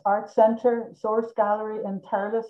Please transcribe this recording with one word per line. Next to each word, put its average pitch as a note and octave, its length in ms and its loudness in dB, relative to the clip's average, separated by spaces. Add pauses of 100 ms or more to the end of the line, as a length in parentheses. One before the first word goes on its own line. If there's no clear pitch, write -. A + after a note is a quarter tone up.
Art G#3 260 0
Centre, A3+ 640 2
Source A3+ 400 -2
Gallery G#3+ 500 -2
in G3 160 -6
Thurles, A3 480 -4